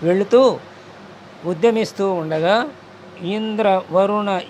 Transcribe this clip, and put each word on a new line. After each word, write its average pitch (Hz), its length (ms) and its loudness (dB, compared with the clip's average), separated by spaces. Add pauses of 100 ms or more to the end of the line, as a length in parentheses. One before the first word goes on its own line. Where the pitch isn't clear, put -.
వెళుతూ 196 560 4 (880)
ఉద్యమిస్తూ 196 640 0
ఉండగా 170 560 0 (520)
ఇంద్ర, 208 600 -2 (100)
వరుణ, 196 580 0